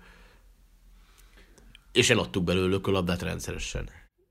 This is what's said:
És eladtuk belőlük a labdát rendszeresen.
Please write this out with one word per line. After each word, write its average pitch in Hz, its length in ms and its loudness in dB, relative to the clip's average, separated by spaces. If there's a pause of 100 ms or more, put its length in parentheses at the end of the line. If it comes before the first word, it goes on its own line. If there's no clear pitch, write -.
(1900)
És 117 180 4
eladtuk 98 340 2
belőlük 92 440 0
a 98 40 0
labdát 90 300 0
rendszeresen. 87 680 -8 (420)